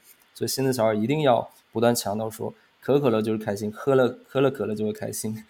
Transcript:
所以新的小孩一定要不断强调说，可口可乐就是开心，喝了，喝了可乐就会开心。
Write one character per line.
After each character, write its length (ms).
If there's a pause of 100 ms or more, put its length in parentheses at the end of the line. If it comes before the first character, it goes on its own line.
(340)
所 120
以 20
新 180
的 80
小 120
孩 80
一 120
定 160
要 280 (220)
不 80
断 140
强 240
调 120
说， 240 (280)
可 120
口 60
可 100
乐 120
就 100
是 60
开 180
心， 160
喝 240
了， 220 (100)
喝 140
了 80
可 160
乐 80
就 120
会 60
开 200
心。 380